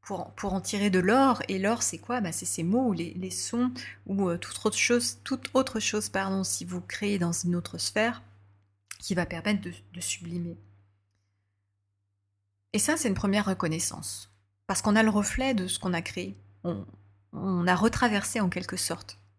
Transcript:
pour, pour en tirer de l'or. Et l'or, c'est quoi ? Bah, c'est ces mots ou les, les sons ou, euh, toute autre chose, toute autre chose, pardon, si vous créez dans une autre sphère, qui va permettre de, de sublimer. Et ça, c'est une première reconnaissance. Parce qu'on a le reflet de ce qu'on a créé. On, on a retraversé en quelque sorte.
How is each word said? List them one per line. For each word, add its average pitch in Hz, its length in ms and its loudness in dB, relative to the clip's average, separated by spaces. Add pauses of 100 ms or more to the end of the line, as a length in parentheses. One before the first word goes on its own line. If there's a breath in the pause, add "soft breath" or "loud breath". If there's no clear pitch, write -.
pour, - 320 -8
pour 196 200 -2
en 190 80 0
tirer 202 300 2
de 185 80 6
l'or. 240 480 6
Et 196 100 -2
l'or, 208 240 2
c'est - 160 -2
quoi ? 247 240 -2
Bah, 175 100 -2
c'est 165 140 -6
ces - 160 -2
mots 226 280 4
ou 202 40 2
les, 170 220 -4
les 185 160 -6
sons 247 400 -2 (340 loud breath)
ou, 196 240 0
euh, 170 80 0
toute - 260 -10
autre 208 140 0
chose, 240 460 2
toute - 320 -4
autre 262 240 2
chose, 214 300 -2
pardon, 190 340 0
si - 220 -4
vous 180 160 -6
créez 202 360 -2
dans 170 140 2
une 175 240 0
autre - 240 -6
sphère, 233 420 0 (760)
qui - 160 -4
va 170 100 0
permettre 190 360 -2
de, 175 120 -10 (200)
de 175 80 -12
sublimer. 170 540 -6 (2250)
Et 214 60 2
ça, 302 180 2
c'est 269 100 0
une 190 80 2
première 202 320 2
reconnaissance. - 840 -4 (360)
Parce 190 160 0
qu'on 214 120 4
a 220 80 8
le 220 60 6
reflet 214 460 2
de 185 120 0
ce - 120 -4
qu'on 180 140 0
a 170 80 0
créé. 156 360 -8 (260)
On, 104 220 -4 (480)
on 175 340 0
a 180 80 6
retraversé 220 640 2
en 190 100 2
quelque 180 280 -6
sorte. - 400 -4 (220)